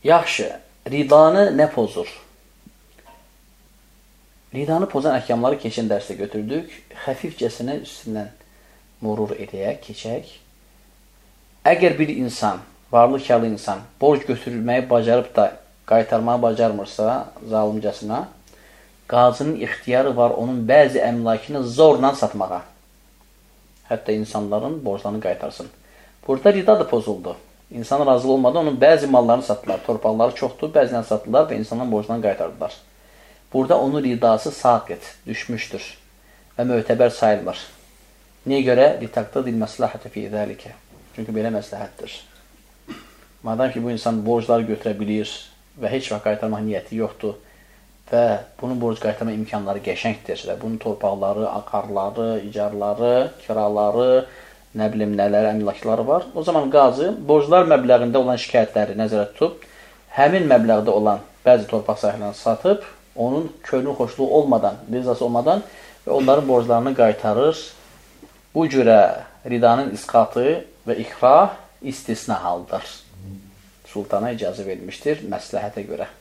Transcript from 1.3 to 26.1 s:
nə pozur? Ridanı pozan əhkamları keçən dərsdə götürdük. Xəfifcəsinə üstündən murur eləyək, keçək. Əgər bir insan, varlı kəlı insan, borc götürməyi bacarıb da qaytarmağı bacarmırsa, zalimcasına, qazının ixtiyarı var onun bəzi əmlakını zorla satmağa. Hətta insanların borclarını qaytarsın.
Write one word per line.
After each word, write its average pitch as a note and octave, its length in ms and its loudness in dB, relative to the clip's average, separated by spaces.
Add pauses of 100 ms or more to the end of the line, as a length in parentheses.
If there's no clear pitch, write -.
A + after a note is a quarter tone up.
nə D3+ 140 4
pozur? G2 360 -2 (2500)
Ridanı D#3+ 360 -2
pozan C#3+ 300 0
əhkamları A#2+ 420 0
keçən A2+ 260 -6
dərsdə G2+ 300 -4
götürdük. G#2+ 540 -8 (340)
Xəfifcəsinə C3 720 -6 (100)
üstündən G#2+ 460 -12 (680)
murur G#2+ 360 -4
eləyək, G2 480 -6
keçək. A2+ 460 -10 (1300)
Əgər E3+ 340 4
bir D3+ 160 0
insan, A2 480 -4 (280)
varlı B2 300 6
kəlı A#2 320 2
insan, G2+ 300 -8 (180)
borc C#3+ 240 4
götürməyi B2 640 -4
bacarıb A#2+ 460 2
da G#2 100 6 (400)
qaytarmağı A#2 560 2
bacarmırsa, A2 920 -2 (160)
zalimcasına, G#2+ 800 -4 (800)
qazının B2 540 2
ixtiyarı B2 560 -2
var A#2+ 120 4
onun A#2+ 380 -4
bəzi C3+ 300 6
əmlakını A#2 640 -2
zorla C3+ 540 4
satmağa. F#2 460 -4 (1300)
Hətta A2+ 220 -4
insanların G#2+ 720 -4
borclarını G#2 360 -6
qaytarsın. - 480 -6 (580)